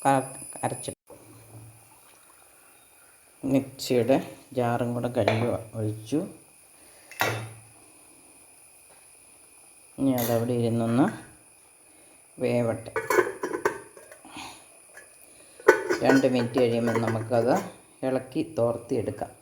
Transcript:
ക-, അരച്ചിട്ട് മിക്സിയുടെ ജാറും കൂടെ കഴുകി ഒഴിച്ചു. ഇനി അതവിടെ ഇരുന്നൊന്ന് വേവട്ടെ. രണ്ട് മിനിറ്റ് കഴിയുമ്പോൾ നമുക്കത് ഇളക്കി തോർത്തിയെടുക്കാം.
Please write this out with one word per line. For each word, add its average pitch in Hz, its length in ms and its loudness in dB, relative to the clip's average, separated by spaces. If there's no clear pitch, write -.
ക-, 139 360 2
അരച്ചിട്ട് - 360 -6
മിക്സിയുടെ 131 640 2
ജാറും 120 380 0
കൂടെ 123 220 -2
കഴുകി 113 300 2
ഒഴിച്ചു. 110 400 -2
ഇനി 135 220 4
അതവിടെ 117 400 0
ഇരുന്നൊന്ന് 117 440 2
വേവട്ടെ. 120 480 0
രണ്ട് 135 280 6
മിനിറ്റ് 123 300 0
കഴിയുമ്പോൾ 117 420 2
നമുക്കത് 117 500 2
ഇളക്കി 131 340 -2
തോർത്തിയെടുക്കാം. 117 760 -2